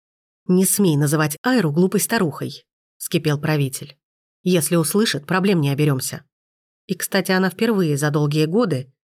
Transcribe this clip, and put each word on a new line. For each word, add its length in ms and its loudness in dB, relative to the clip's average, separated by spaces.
"Не 180 4
смей 300 2
называть 480 0
Айру 280 2
глупой 280 2
старухой", 680 -4
вскипел 420 -2
правитель. 580 -4
"Если 320 0
услышит, 500 0
проблем 360 0
не 100 0
оберемся. 520 -2
И, 100 -6
кстати, 360 -2
она 180 2
впервые 480 0
за 140 0
долгие 340 0
годы 480 -2